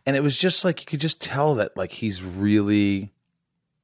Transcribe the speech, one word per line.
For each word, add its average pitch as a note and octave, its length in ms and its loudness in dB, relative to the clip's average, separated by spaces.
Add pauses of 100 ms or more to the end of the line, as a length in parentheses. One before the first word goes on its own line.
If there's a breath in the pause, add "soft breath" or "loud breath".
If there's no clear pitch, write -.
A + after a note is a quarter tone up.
and C3+ 120 0
it C#3 60 0
was C#3+ 120 0
just F#3 300 0
like, F3 160 0
you - 60 -18
could D3 120 -6
just D#3 220 -4
tell C#3+ 340 0
that, G#2+ 220 -2
like, F#2 140 -6
he's F#2+ 320 -6
really, G2+ 920 2 (720)